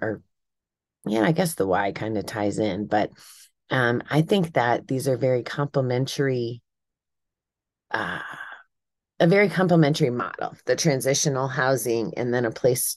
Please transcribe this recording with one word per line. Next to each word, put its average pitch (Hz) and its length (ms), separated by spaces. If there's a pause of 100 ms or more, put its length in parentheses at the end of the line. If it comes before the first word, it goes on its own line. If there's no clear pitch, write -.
or, 107 220 (840)
yeah, 220 180
I 175 100
guess 170 220
the - 120
why 180 260
kinda 107 300
ties 104 360
in, 104 280
but, 104 240 (600)
um, 120 400
I 147 120
think 170 320
that 120 340
these 131 180
are 131 100
very 123 280
complementary, 127 1160 (1300)
uh, 101 280 (1000)
a 175 60
very 196 220
complementary 165 640
model, - 460 (100)
the 127 80
transitional 135 720
housing, 127 720
and 120 180
then 123 100
a 113 60
place - 460